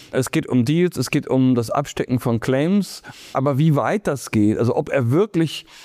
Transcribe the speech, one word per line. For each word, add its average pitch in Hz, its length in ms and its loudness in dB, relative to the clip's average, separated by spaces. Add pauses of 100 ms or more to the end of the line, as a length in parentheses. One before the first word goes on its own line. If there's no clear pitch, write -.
(100)
Es 127 200 -2
geht - 160 -2
um 123 200 2
Deals, 170 320 0
es 127 120 -4
geht - 160 -2
um 131 280 2
das 117 160 -2
Abstecken - 480 -2
von 117 220 -2
Claims. 160 640 0 (300)
Aber 139 240 0
wie 151 200 4
weit 135 300 -2
das 143 240 -4
geht, 107 280 2
also 117 180 2
ob - 140 -2
er 123 200 0
wirklich 165 540 0 (200)